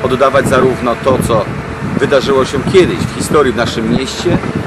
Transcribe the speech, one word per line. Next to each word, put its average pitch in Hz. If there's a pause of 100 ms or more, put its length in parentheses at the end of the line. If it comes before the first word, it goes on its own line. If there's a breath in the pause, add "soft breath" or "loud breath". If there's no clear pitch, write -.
oddawać 127
zarówno 127
to, 131 (100)
co 110 (540)
wydarzyło 135
się 135 (140)
kiedyś 139
w -
historii 139
w -
naszym 113
mieście, 135 (300)